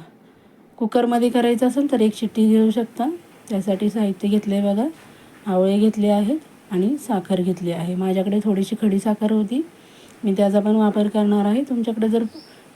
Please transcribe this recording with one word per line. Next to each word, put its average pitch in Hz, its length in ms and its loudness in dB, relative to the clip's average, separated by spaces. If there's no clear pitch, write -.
कुकरमध्ये 240 520 0
करायचं 240 380 2
असेल 277 260 0
तर 240 80 2
एक 214 140 2
शिट्टी 220 340 0
घेऊ 220 220 4
शकता. 233 400 -4
त्यासाठी 196 420 -2
साहित्य 202 380 -2
घेतलं 208 260 0
आहे 202 200 0
बघा, 226 120 0
आवळे 196 320 2
घेतले 214 300 2
आहेत 208 300 2
आणि 202 280 0
साखर 185 420 -4
घेतली 175 300 -2
आहे. 170 240 -4
माझ्याकडे 190 500 -2
थोडीशी 196 380 -2
खडी 202 160 2
साखर 214 340 -2
होती, 220 300 0
मी 202 80 0
त्याचा 202 280 2
पण 214 160 2
वापर 208 320 2
करणार 208 360 2
आहे. 220 180 0
तुमच्याकडे 226 460 -2
जर 226 160 0